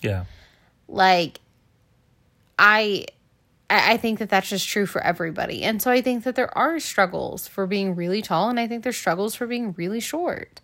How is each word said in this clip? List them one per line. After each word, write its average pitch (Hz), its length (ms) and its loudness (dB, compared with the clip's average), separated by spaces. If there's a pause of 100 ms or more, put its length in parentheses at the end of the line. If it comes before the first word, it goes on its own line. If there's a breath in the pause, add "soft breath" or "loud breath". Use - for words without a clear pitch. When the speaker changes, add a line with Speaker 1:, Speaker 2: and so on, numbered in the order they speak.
Speaker 1:
Yeah. 95 260 -2 (600 soft breath)
Speaker 2:
Like, 180 540 4 (1160)
I, 208 500 4 (640)
I, 196 260 4
I - 20 2
think 226 240 -2
that 214 80 -6
that's 190 200 2
just 196 200 -4
true 202 180 0
for - 160 -4
everybody. - 600 -4
And 214 180 -2
so 254 80 0
I 247 120 4
think 247 200 -2
that 254 140 -4
there - 200 -2
are 302 220 0
struggles - 680 -2
for 196 180 -4
being 190 300 -2
really 180 260 -2
tall, 185 260 2
and 240 120 0
I 233 80 -2
think 226 160 -6
there's 247 120 -2
struggles 196 380 -2
for 240 140 -6
being 240 240 -4
really 185 280 -4
short. - 640 -6